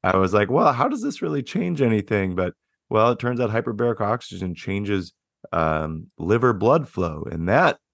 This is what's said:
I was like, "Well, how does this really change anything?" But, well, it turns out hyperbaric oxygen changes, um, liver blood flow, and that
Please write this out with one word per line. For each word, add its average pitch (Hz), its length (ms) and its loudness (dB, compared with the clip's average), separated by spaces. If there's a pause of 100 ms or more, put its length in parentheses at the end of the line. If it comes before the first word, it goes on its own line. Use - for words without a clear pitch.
I 92 120 2
was 95 180 4
like, 104 160 4
"Well, 143 220 4
how 123 160 0
does 262 140 -4
this 277 220 -6
really 151 200 -4
change 175 380 -4
anything?" 101 540 0
But, 90 180 -2 (360)
well, 110 220 4
it 117 80 -2
turns 123 220 -2
out 117 80 0
hyperbaric 113 500 -2
oxygen 95 540 -4
changes, 98 580 -4 (400)
um, 80 560 -2 (120)
liver 113 340 2
blood 123 340 2
flow, 80 420 -4
and 82 200 -4
that 139 300 2 (140)